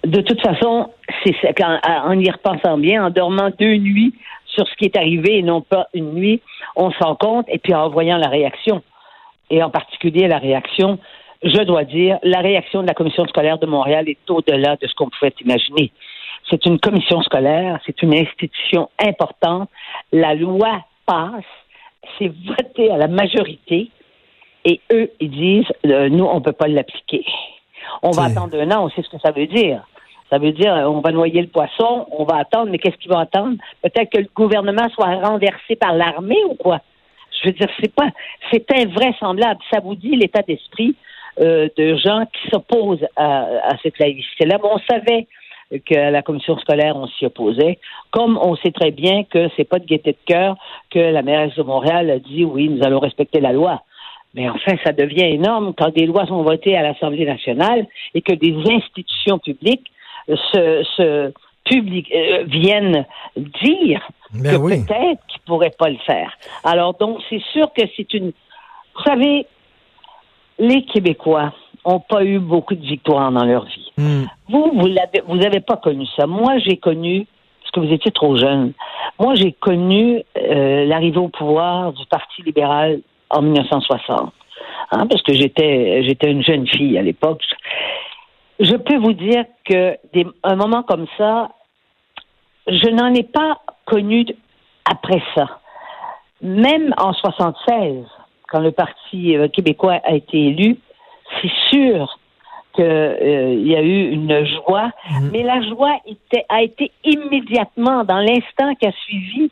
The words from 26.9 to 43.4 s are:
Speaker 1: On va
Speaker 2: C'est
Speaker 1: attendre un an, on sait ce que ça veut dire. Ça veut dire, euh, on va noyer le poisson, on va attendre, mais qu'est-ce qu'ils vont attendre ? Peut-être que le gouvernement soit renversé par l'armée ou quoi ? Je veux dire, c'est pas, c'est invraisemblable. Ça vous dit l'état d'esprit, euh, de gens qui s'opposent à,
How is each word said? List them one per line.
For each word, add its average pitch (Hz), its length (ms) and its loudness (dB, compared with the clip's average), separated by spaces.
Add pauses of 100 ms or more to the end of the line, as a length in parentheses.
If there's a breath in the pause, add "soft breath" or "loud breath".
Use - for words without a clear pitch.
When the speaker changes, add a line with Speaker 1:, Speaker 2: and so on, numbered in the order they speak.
Speaker 1:
On 175 80 2
va 170 160 2
Speaker 2:
C'est 117 100 0
Speaker 1:
attendre 170 240 -4
un 156 100 -2
an, 208 140 2
on 143 60 -4
sait 175 120 -8
ce - 60 -10
que 160 120 -16
ça 156 120 2
veut 147 140 -2
dire. 165 360 0 (480 soft breath)
Ça 143 80 2
veut 151 140 2
dire, 185 220 2
euh, 147 100 0
on 151 160 0
va 160 100 2
noyer 165 300 2
le 170 80 -4
poisson, 226 640 0
on 151 120 -4
va 156 120 0
attendre, 220 340 -2
mais 175 80 -2
qu'est-ce 175 180 -2
qu'ils - 140 -12
vont 175 80 2
attendre ? 202 380 -2 (260 loud breath)
Peut-être 220 280 -2
que 220 80 2
le 202 160 0
gouvernement 214 600 2
soit 185 220 0
renversé 202 600 -2
par 190 180 0
l'armée 170 560 0
ou 262 40 -6
quoi ? - 260 0 (640 soft breath)
Je 185 60 0
veux 185 60 -2
dire, 202 140 0 (120)
c'est 220 140 -2
pas, 285 140 2 (420 loud breath)
c'est 226 140 2 (100)
invraisemblable. 214 840 0 (120)
Ça 214 80 2
vous 190 140 -10
dit 233 220 -2
l'état 208 260 2
d'esprit, - 540 -2 (440 loud breath)
euh, 160 280 4 (100)
de 156 180 2
gens 208 300 0
qui - 240 -12
s'opposent 202 560 0 (100)
à, 139 300 0 (180)